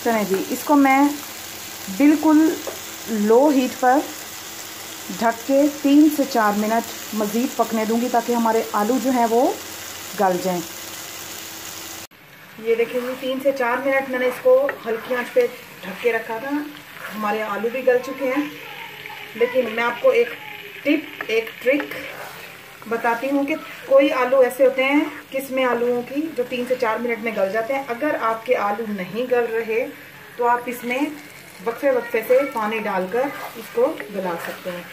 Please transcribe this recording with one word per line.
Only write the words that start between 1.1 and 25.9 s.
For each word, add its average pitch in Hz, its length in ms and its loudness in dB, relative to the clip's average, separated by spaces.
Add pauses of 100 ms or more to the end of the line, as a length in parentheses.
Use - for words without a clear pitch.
बिल्कुल 302 480 6 (840)
लो 233 260 8
हीट 254 240 4
पर 262 280 4 (1160)
ढक 226 220 2
के 277 320 4
तीन 294 360 8
से 285 180 0
चार 214 280 2
मिनट 214 280 2 (320)
मज़ीद 214 420 0
पकने 220 280 0
दूंगी, 233 240 0
ताकि 240 240 0
हमारे 226 320 2 (100)
आलू 214 240 2
जो 247 120 0
हैं 240 160 4
वो 233 160 4 (760)
गल 185 200 4
जाएं। 180 220 -2 (2000)
ये 226 140 2
देखिए 233 260 -2
जी, 254 160 -6
तीन 262 220 -4
से 277 140 2
चार 254 320 0
मिनट 269 240 0
मैंने 254 200 0
इसको 254 280 6 (280)
हल्की 226 300 -4
आंच 240 140 -4
पे 240 180 4 (380)
ढक 185 180 -10
के 240 100 2
रखा 226 260 -4
था, 285 260 -4 (420)
हमारे 208 360 -2
आलू 214 260 -4
भी 262 140 -6
गल 247 180 4
चुके 277 260 -6
हैं। 285 240 -2 (880)
लेकिन 240 340 0
मैं 233 120 -4
आपको 240 300 2
एक 233 160 2 (540)
टिप, - 460 -2
एक 220 200 0 (120)
ट्रिक 277 320 0 (960)
बताती 226 400 -2
हूँ 277 160 2
कि 311 100 -2 (320)
कोई 285 240 8
आलू 254 320 4
ऐसे 247 200 4
होते 262 200 4
हैं, 277 180 4 (300)
किस्में 262 340 -2
आलूओं 240 380 0